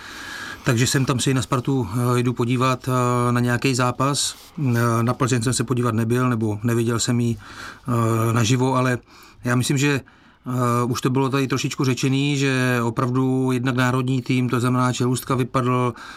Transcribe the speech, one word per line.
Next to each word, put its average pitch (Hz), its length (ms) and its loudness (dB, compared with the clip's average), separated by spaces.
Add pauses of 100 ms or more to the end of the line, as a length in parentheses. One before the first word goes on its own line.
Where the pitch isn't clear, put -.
(640)
takže 120 220 2
jsem 131 180 0
tam 120 160 0
se 143 100 0
i 131 40 0
na 127 80 0
Spartu, 131 500 -2
eh, 123 260 0
jdu 123 140 0
podívat, 127 560 0
eh, 123 440 2
na 120 80 0
nějaký 123 340 0
zápas. 131 600 0 (240)
Eh, 117 440 2
na 120 120 0
Plzeň 123 280 0
jsem 123 100 0
se 120 120 -2
podívat 120 300 0
nebyl, 120 340 2
nebo 110 340 -2
neviděl 117 360 0
jsem 120 220 0
ji, 117 180 0
eh, 113 920 -2
naživo, 123 420 2
ale 127 240 0 (460)
já 123 100 0
myslím, 131 240 2
že, 139 220 2 (460)
eh, 123 380 0
už 120 160 -2
to 139 100 0
bylo 131 180 2
tady 135 200 0
trošičku 135 360 -2
řečený, 135 520 0
že 127 460 0
opravdu 131 720 0
jednak 127 240 0
národní 127 460 2
tým, 127 260 0
to 120 120 0
znamená 127 320 2
Čelůstka 127 420 0
vypadl, 123 600 0 (220)